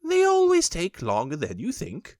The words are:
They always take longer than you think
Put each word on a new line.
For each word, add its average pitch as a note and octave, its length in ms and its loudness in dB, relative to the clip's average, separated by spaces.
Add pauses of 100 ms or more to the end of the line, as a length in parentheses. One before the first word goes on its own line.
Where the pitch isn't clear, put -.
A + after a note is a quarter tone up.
They F#4 180 2
always F#4 440 4
take - 340 -6
longer A#2+ 360 -2
than G2 220 -6
you A3 120 -8
think A3 480 -12